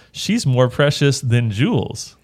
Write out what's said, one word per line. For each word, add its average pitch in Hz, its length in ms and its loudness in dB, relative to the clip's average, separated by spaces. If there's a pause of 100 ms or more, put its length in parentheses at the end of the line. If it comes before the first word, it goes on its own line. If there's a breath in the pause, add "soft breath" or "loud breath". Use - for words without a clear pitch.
(120 loud breath)
She's - 340 -4
more 127 220 2
precious 143 520 2
than 120 300 0
jewels. 135 720 -4